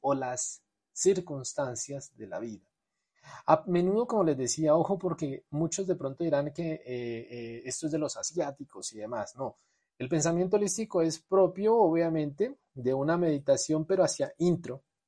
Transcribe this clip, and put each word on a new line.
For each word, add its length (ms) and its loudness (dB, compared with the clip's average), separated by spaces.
o 140 2
las 480 -6
circunstancias 1300 -2
de 100 -14
la 120 -8
vida. 260 -10
A 220 6
menudo, 400 2
como 160 2
les 140 2
decía, 380 2
ojo, 220 2
porque 540 -4
muchos 340 -2
de 100 0
pronto 280 -6
dirán 280 2
que, 220 -4
eh, 120 -10
eh, 800 -8
esto 200 -6
es 60 -2
de 80 0
los 180 -4
asiáticos 760 -6
y 40 -14
demás. 380 -6
No, 220 -8
el 120 -6
pensamiento 480 2
holístico 440 0
es 180 0
propio, 580 2
obviamente, 800 2
de 200 0
una 240 2
meditación, 680 2
pero 180 4
hacia 340 0
intro 460 0